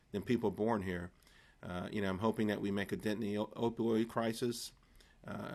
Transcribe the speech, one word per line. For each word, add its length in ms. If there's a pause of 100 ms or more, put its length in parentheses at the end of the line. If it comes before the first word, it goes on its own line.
(120)
than 100
people 300
born 320
here. 260 (580)
Uh, 240
you 120
know, 80
I'm 80
hoping 280
that 140
we 80
make 220
a 40
dent 280
in 40
the 120
o-, 320
opioid 360
crisis, 640 (560)
uh, 60 (220)